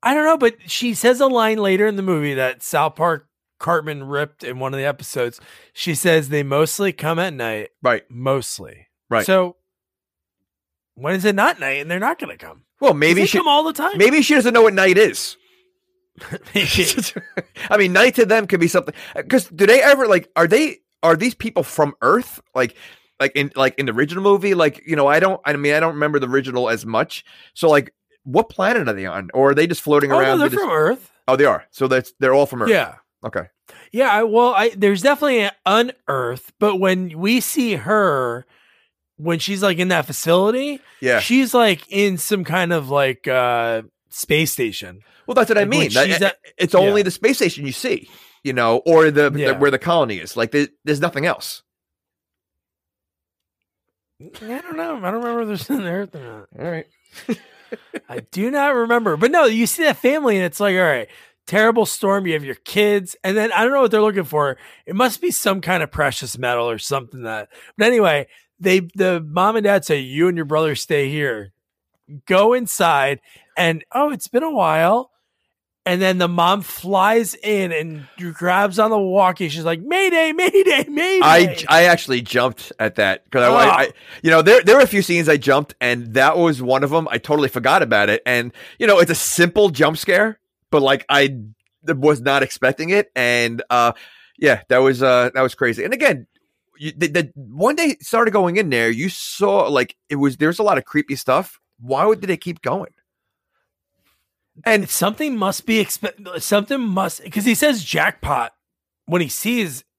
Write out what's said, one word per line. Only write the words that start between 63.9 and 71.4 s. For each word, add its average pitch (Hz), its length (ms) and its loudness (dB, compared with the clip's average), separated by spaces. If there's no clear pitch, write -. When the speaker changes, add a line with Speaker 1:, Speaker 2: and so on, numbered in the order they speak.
Speaker 1:
they're 214 120 2
looking 196 220 0
for. 143 340 -4
It 175 80 -10
must 247 260 -2
be 349 120 -2
some 196 280 -2
kind 170 220 -2
of 147 80 -8
precious 135 480 -4
metal 123 300 -2
or 113 100 -6
something 131 440 -8
that. 110 260 -10
But 214 120 2
anyway, 180 400 2
they, 185 200 2
the 185 320 0
mom 185 300 0
and 214 80 -2
dad 202 200 2
say, 151 140 -2
"You 139 300 -2
and 180 80 -2
your 160 100 -6
brother 151 300 -2
stay 143 340 -2
here. 123 420 -6